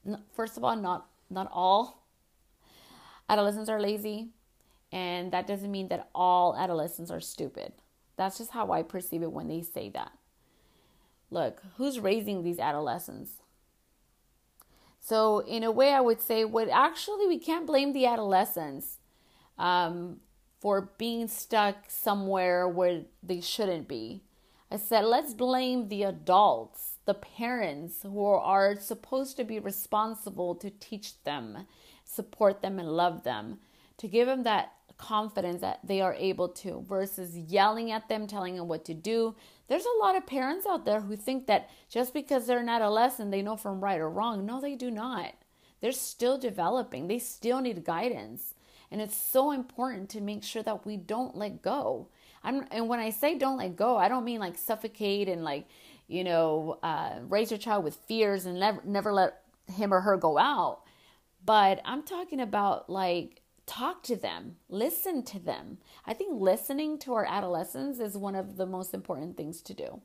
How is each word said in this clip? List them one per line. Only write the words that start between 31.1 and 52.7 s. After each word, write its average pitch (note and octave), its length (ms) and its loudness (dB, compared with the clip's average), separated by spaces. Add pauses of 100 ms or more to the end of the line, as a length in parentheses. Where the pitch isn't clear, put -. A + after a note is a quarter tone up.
them, C#3 440 -8 (380)
support G3+ 560 2
them, F#3+ 180 -2
and E3 120 -4
love E3+ 320 2
them, A2+ 360 -4 (400)
to A3 100 -10
give A#3 180 4
them C4 160 0
that A3 300 0 (260)
confidence G3+ 600 -2
that - 240 -2
they G3 160 0
are F#3 140 2
able F#3 340 0
to, - 380 -8
versus F#3+ 520 -4
yelling G#3 540 2
at A3 160 -6
them, G#3+ 180 -2
telling F#3+ 300 -6
them E3+ 120 -6
what D#3+ 160 -4
to E3 100 -8
do. A3+ 420 0 (320)
There's F#4 180 0
a A#4 160 2
lot F#4+ 140 4
of F#4 100 -2
parents C#4 400 -2
out E4 180 0
there G#3+ 180 2
who G#3 140 -6
think C4 300 -4
that - 240 2 (180)
just B3 240 -2
because C#4 340 0
they're B3 120 2
an A#3+ 100 -2
adolescent, A3+ 600 2
they G3 120 0
know G#3+ 140 -4
from G3 240 -6
right F#3+ 200 0
or D#3 100 -2
wrong. G3+ 340 -2
No, A#3+ 160 -6
they C#4+ 140 -4
do B3 160 -6
not. A3 440 -6 (460)
They're B3 120 0
still C4 440 0
developing. G#3+ 680 -2
They A3+ 140 0
still A#3+ 400 -2
need A3 240 -4
guidance. E3 720 -4 (360)
And G#3 100 -4
it's G#3+ 160 -6
so C4+ 360 2
important B3 580 -6
to G#3+ 100 -10
make G#3 220 -6
sure A3 200 -8
that G#3+ 220 -4
we G#3+ 120 -6
don't G#3+ 400 -4
let G3 260 -6
go. G3+ 460 -2 (340)
I'm, C4 280 -2